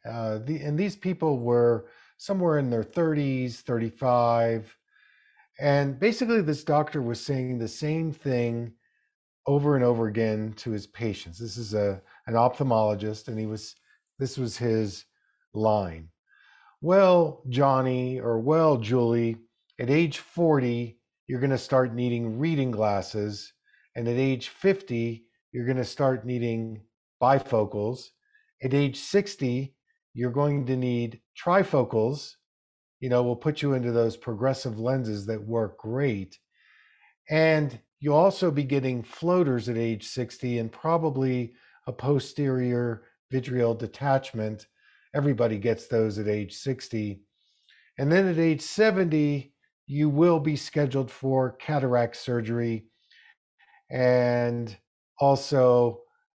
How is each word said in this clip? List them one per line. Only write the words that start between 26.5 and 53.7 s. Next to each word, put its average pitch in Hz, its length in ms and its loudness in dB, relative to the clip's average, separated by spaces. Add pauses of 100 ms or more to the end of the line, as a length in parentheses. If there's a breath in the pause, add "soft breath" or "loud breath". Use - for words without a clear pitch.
bifocals. 117 840 0 (540)
At 131 120 -2
age 143 240 0
sixty, 135 760 -2 (360)
you're 120 180 -4
going 143 360 0
to 131 100 0
need 120 440 -2 (220)
trifocals. 147 920 0 (640)
You 131 80 -6
know, 123 140 4
we'll 123 140 0
put 151 260 -2
you 143 100 0
into 120 200 0
those 117 240 2
progressive 120 600 -4
lenses 113 480 -4
that 107 160 -6
work 110 360 -4
great. 110 600 -4 (920 soft breath)
And 156 480 2 (220)
you'll 147 160 2
also 185 340 4
be 143 140 0
getting 131 380 -2
floaters 147 680 0
at 113 80 -2
age 113 280 -4
sixty 120 520 -6
and 113 120 -4
probably 135 840 -2 (320 soft breath)
a 127 60 -6
posterior 127 1120 -2 (260 soft breath)
vitreal 123 440 0
detachment. 113 920 -4 (480 soft breath)
Everybody 120 440 0
gets 113 280 -2
those 110 320 0
at 107 100 -4
age 104 260 -4
sixty. 107 680 -8 (760 soft breath)
And 143 140 0
then 190 160 4
at 165 100 0
age 160 220 2
seventy, 156 960 0 (320)
you 147 240 2
will 165 300 6
be 147 160 0
scheduled 135 540 -2
for 131 420 0
cataract 123 640 0
surgery. 117 720 -2 (1040 soft breath)